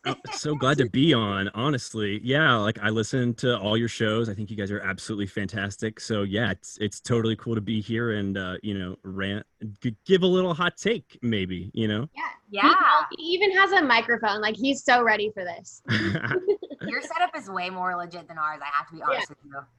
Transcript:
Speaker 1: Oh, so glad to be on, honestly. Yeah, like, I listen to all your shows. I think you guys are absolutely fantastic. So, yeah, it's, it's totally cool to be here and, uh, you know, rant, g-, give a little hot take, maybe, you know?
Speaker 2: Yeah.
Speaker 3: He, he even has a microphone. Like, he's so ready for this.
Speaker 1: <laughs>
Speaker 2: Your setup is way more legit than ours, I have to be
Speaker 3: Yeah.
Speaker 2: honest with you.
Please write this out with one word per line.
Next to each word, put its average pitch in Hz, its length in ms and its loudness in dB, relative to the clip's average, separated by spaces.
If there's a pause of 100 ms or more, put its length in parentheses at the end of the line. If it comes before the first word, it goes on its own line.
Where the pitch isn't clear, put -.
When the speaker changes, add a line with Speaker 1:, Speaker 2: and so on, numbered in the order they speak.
Speaker 1:
Oh, 139 100 -2 (180)
so 151 220 -4
glad 135 240 2
to 123 100 4
be 143 240 4
on, 101 400 0
honestly. 110 680 -2
Yeah, 135 320 4
like, 107 260 2
I 104 80 2
listen 117 460 0
to 123 240 0
all 104 180 2
your 117 120 2
shows. 113 400 0
I 98 40 -6
think 101 160 -8
you 107 80 -8
guys 98 140 -4
are 101 100 -4
absolutely 98 460 -4
fantastic. 101 760 -6
So, 107 220 -2
yeah, 101 280 0
it's, - 300 -10
it's 104 200 -4
totally 113 360 2
cool 113 180 -6
to 107 60 -2
be 110 200 -2
here 117 300 -2
and, 101 260 -2
uh, 92 260 -6
you 101 140 -4
know, 92 260 -6
rant, 98 420 -4 (360)
g-, 120 140 -2 (100)
give 185 180 4
a - 40 4
little 185 260 2
hot 175 240 -2
take, - 440 -4
maybe, 95 520 -2
you 113 160 0
know? 110 200 -2 (400)
Speaker 2:
Yeah. 208 240 6 (440)
Speaker 3:
He, 320 60 -12
he 320 100 -6
even 381 240 4
has 381 160 4
a 381 80 6
microphone. 226 600 2
Like, 214 160 0
he's 269 260 0
so 247 200 6
ready 214 300 2
for 190 120 -8
this. - 400 -14
Speaker 1:
<laughs> - 40 -12 (920)
Speaker 2:
Your 294 200 -6
setup 330 360 -2
is 202 120 -12
way 185 200 -4
more 180 260 -4
legit 175 320 -10
than 165 100 -14
ours, 151 240 -4
I 143 60 -8 (100)
have 151 100 -2
to 165 60 -20
be 160 60 -14
Speaker 3:
Yeah. 147 60 -8 (100)
Speaker 2:
honest 139 140 -4
with 147 160 -20
you. 139 140 -12 (200)